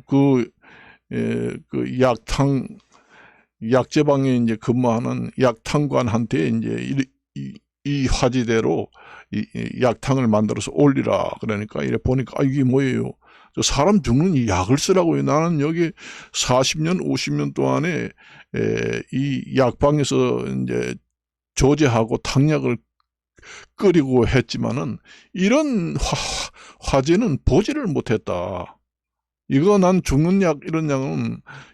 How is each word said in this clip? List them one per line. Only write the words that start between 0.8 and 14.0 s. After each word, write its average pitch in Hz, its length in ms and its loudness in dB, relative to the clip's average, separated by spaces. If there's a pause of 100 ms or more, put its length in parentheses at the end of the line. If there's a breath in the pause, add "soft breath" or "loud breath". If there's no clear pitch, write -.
예, 117 400 -4 (160)
그 127 300 -4
약탕, 131 680 0 (1040 soft breath)
약제방에 135 680 2
이제 113 180 0
근무하는 120 840 -2
약탕관한테 127 1080 0
이제 113 300 -2
이, 131 260 -4 (300)
이, 139 180 -12 (320)
이 143 220 -2
화제대로 120 840 0 (420 loud breath)
이, 107 140 -4 (100)
이 117 260 -8
약탕을 131 460 0
만들어서 107 460 0
올리라. 135 580 2 (100)
그러니까 107 420 -6
이래 123 140 -2
보니까, 127 400 -2
"아, 147 60 0
이게 135 200 0
뭐예요? 127 500 0 (420 soft breath)
저 127 60 -4
사람 175 400 2